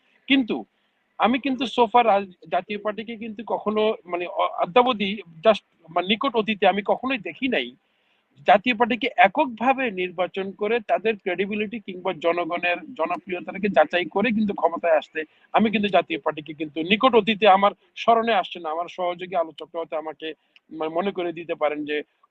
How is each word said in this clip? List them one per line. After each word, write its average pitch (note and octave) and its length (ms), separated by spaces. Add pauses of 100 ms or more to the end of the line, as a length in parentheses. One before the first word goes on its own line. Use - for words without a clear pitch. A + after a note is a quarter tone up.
(280)
কিন্তু G#3+ 380 (520)
আমি A3+ 220
কিন্তু C4 260
so A#3+ 260
far A#3+ 140
রাজ-, G3+ 300 (160)
জাতীয় F#3 280
পার্টিকে G#3+ 380
কিন্তু A3 300
কখনো G#3+ 480 (100)
মানে F3 220
অ-, - 260 (100)
অদ্যাবধি G#3 580 (220)
just G#3+ 200 (260)
মানে F3 180
নিকট A3+ 280
অতীতে G#3+ 320
আমি F#3+ 180
কখনোই B3 320
দেখি F3 300
নাই C3+ 280 (720)
জাতীয় G3+ 280
পার্টিকে A#3 320 (100)
এককভাবে B3 720
নির্বাচন F3+ 600
করে G#3 280
তাদের A3 380
ক্রেডিবিলিটি G3+ 600
কিংবা F#3 340
জনগণের E3+ 640 (160)
জনপ্রিয়তাকে F3 760
যাচাই F3 360
করে G3+ 260
কিন্তু G#3 220
ক্ষমতায় E3 440
আসতে C#3+ 220 (320)
আমি G3+ 200
কিন্তু G3+ 180
জাতীয় E3+ 300
পার্টিকে D#3 340
কিন্তু D3+ 300
নিকট G#3+ 320
অতীতে G#3+ 320
আমার G3 240 (240)
স্মরণে A3+ 380
আসছে F#3 260
না। E3 100
আমার E3+ 180
সহযোগী F3+ 480
আলোচকরা D#3+ 440
হয়তো D#3+ 180
আমাকে D#3 300 (440)
মা-, D#3+ 260
মনে G3 140
করে F3 220
দিতে E3 220
পারেন D3+ 300
যে D3 120 (340)